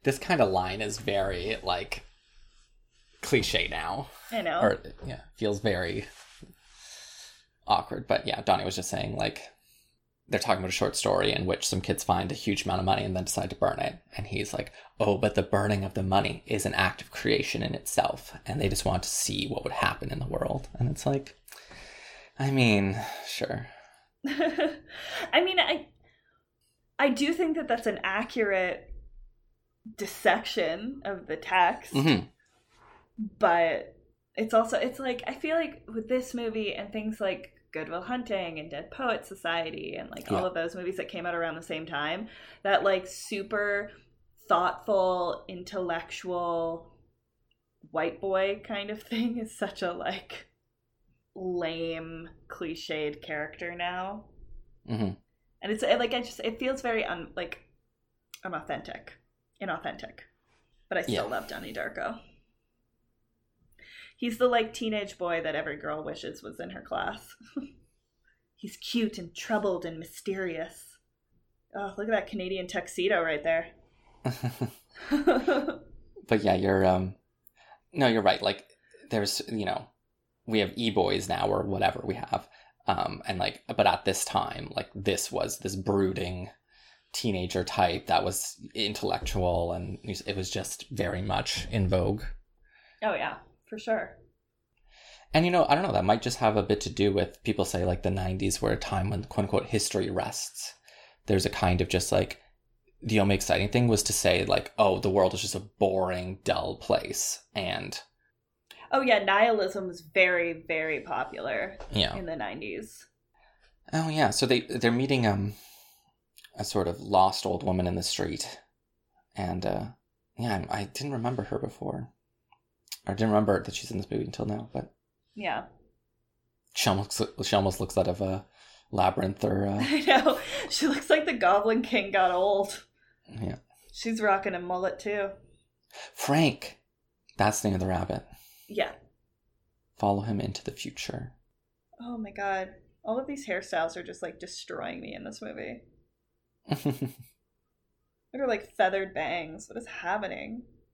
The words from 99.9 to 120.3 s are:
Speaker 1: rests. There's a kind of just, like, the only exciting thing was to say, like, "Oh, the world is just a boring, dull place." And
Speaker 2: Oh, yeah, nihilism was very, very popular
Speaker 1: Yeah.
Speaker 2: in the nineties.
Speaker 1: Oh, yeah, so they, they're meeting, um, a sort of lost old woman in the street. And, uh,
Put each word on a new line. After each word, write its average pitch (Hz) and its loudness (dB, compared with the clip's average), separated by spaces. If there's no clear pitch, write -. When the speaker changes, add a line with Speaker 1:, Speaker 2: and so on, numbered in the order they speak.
Speaker 1:
rests. - -6
There's 98 4
a 98 2
kind 90 4
of 87 2
just, - 2
like, 95 2
the 110 2
only 98 6
exciting 95 2
thing 123 4
was 110 6
to - 0
say, 92 4
like, - 0
"Oh, 95 6
the 98 2
world 92 6
is - -4
just - -4
a 95 -4
boring, 92 0
dull - 0
place." - -2
And 95 -4
Speaker 2:
Oh, 269 4
yeah, 220 4
nihilism 196 4
was 170 -10
very, 170 4
very 160 -2
popular - -4
Speaker 1:
Yeah. 98 2
Speaker 2:
in 185 -8
the 160 -6
nineties. 110 -10
Speaker 1:
Oh, 160 0
yeah, 151 4
so - 2
they, 123 6
they're 120 2
meeting, 127 4
um, 101 2
a 110 -2
sort 95 2
of 85 -2
lost 95 4
old 90 0
woman 92 2
in 90 0
the 90 -2
street. - -4
And, 90 -2
uh, - -2